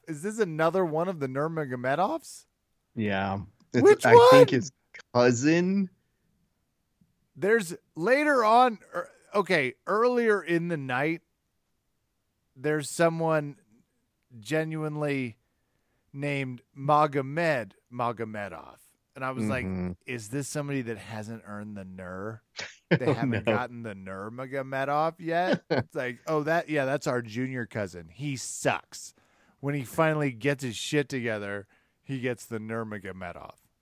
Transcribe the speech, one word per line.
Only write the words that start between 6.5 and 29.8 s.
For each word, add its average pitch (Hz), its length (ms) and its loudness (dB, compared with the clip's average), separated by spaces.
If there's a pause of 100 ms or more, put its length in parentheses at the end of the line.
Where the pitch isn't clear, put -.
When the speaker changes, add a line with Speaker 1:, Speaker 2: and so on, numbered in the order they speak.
Speaker 1:
There's 185 380 2 (200)
later 262 500 2
on, 233 340 6 (160)
er, - 160 -6 (240)
okay, 165 400 2 (120)
earlier 226 560 2
in 170 260 0
the 165 80 -2
night, 139 440 -2 (1300)
there's 147 360 -2
someone 160 640 0 (840)
genuinely 151 1000 -4 (760)
named 139 480 -4 (180)
Magomed 143 920 0 (200)
Magomedov. 107 840 -6 (380)
And 131 100 -10
I 131 60 -4
was 123 140 -4
like, 123 220 -2
Speaker 2:
Mm-hmm. 90 260 -4 (140)
Speaker 1:
"Is 117 220 -8
this 135 200 -6
somebody 143 340 -4
that 113 160 -8
hasn't 107 480 -12
earned 104 300 -12
the 95 80 -10
Nur? 92 580 -10 (160)
Speaker 2:
<laughs> - 40 -10 (280)
Speaker 1:
They 131 160 2
Speaker 2:
Oh, 131 80 2
Speaker 1:
haven't 117 320 -2
Speaker 2:
no. 113 80 4
Speaker 1:
gotten 120 300 -4
the 104 100 -10
Nur 95 360 -12
Magomedov 135 880 -4
yet?" 170 480 -2
Speaker 2:
<laughs> - 40 -10
Speaker 1:
It's 135 240 -2
like, 123 320 -4
"Oh, 156 160 0
that, 160 260 0
yeah, 147 160 0
that's 139 220 -2
our 123 160 0
junior 123 420 -6
cousin. 90 480 -8
He 139 240 -8
sucks. - 800 -6 (460)
When 143 140 -4
he 143 100 -4